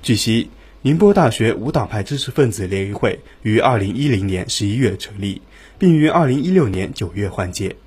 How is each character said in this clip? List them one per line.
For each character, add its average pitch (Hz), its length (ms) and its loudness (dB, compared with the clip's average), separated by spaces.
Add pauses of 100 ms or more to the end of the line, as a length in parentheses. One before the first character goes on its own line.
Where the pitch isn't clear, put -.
据 117 140 0
悉， 113 340 -2 (320)
宁 147 160 2
波 202 160 6
大 160 160 4
学 113 240 0
无 113 160 -6
党 120 180 -2
派 107 140 -4
知 143 160 -6
识 131 140 -6
分 135 180 2
子 98 160 -6
联 98 220 -4
谊 104 40 -8
会 101 280 -2 (220)
于 110 180 2
二 127 180 2
零 98 160 -2
一 139 140 -2
零 101 180 0
年 92 240 -4
十 - 160 -4
一 101 80 -2
月 113 220 0
成 101 240 -14
立， 98 200 -6 (380)
并 175 180 6
于 151 120 4
二 165 180 2
零 131 160 0
一 175 80 -2
六 180 180 4
年 92 240 -4
九 - 220 -8
月 101 140 -4
换 90 240 -6
届。 92 240 -6 (100)